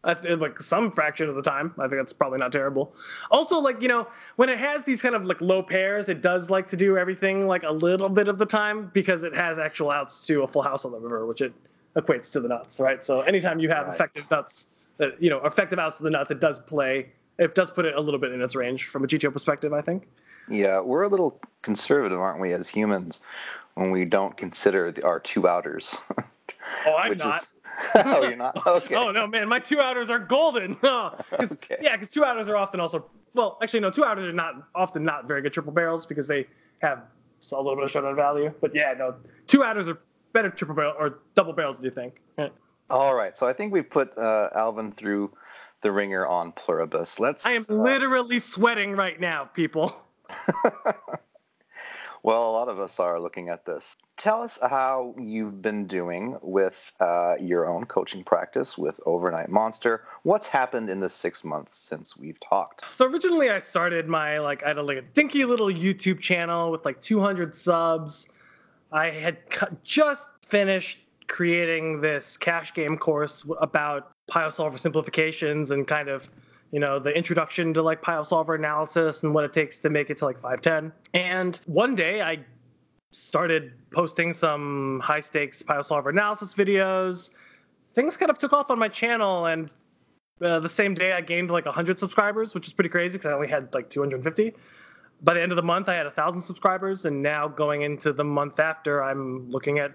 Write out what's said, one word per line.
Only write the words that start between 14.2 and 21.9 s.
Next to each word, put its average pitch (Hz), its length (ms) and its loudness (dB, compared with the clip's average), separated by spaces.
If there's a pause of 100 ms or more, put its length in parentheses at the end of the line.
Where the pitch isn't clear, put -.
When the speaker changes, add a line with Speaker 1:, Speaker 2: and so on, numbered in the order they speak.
Speaker 1:
nuts, - 360 -2 (300)
that, 143 240 0
you 170 80 6
know, 143 160 2
effective 180 320 2
outs 160 200 -4
to 151 60 -10
the 160 60 0
nuts, 147 220 0
it 135 80 -4
does 147 200 2
play, 135 520 -2 (260)
it 170 180 2
does 180 140 4
put 175 160 -2
it 147 100 -2
a 147 40 0
little 147 200 -2
bit 127 120 -2
in 127 100 -4
its 127 140 -4
range 127 320 -4
from 135 160 -4
a 139 40 0
G 156 100 2
T 151 100 0
O 135 40 0
perspective, 147 420 -2
I 147 80 0
think. 180 260 -4 (400)
Speaker 2:
Yeah, 98 340 2
we're 131 220 0
a 208 60 0
little 185 300 0 (240)
conservative, 107 560 2